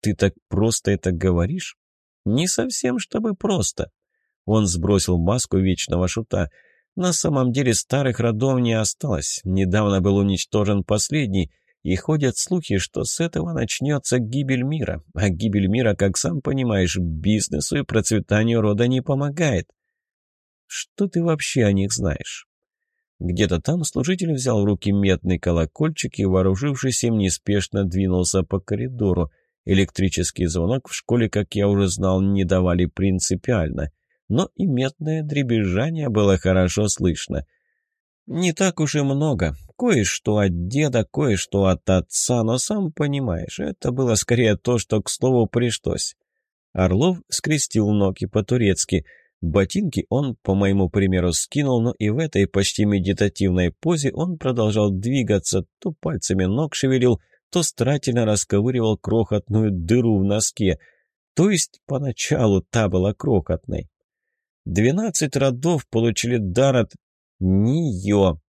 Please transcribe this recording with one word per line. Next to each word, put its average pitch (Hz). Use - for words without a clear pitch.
«Ты 104
так 98
просто 104
это 95
говоришь?» 90
«Не 131
совсем, 247
чтобы 220
просто». -
Он 107
сбросил 90
маску 95
вечного 92
шута. 98
«На 180
самом 131
деле 127
старых 131
родов 120
не 117
осталось. 110
Недавно 95
был 98
уничтожен 101
последний. 104
И 90
ходят 147
слухи, 165
что -
с -
этого 165
начнётся 135
гибель 127
мира. 135
А 98
гибель 98
мира, 110
как 98
сам 170
понимаешь, 113
бизнесу 87
и 143
процветанию 110
рода 107
не 131
помогает». 143
«Что -
ты 170
вообще 151
о 101
них 98
знаешь?» -
Где-то 87
там 165
служитель 170
взял 127
в 101
руки 101
медный 95
колокольчик 87
и, 104
вооружившись 98
им, 113
неспешно 101
двинулся 92
по 98
коридору. 104
Электрический 95
звонок 90
в -
школе, 117
как 104
я 101
уже 101
знал, 95
не 98
давали 90
принципиально. 90
Но 143
и 196
медное 147
дребезжание 135
было 101
хорошо 92
слышно. -
«Не 175
так 185
уж 151
и 147
много. 139
Кое-что 113
от 87
деда, 123
кое-что 98
от 92
отца, 104
но 113
сам 196
понимаешь, 139
это 151
было 123
скорее 113
то, 123
что 107
к -
слову 127
пришлось». -
Орлов 101
скрестил 117
ноги 98
по-турецки. 98
Ботинки 98
он, 131
по 98
моему 98
примеру, 92
скинул, 131
но 120
и 104
в 113
этой 151
почти 98
медитативной 95
позе 156
он 170
продолжал 107
двигаться, 101
то 185
пальцами 110
ног 127
шевелил, 123
то 175
старательно 127
расковыривал 110
крохотную 107
дыру 107
в 95
носке. 98
То 190
есть -
поначалу 123
та 110
была 92
крохотной. -
«Двенадцать 147
родов 135
получили 117
дар 117
от 110
неё». 98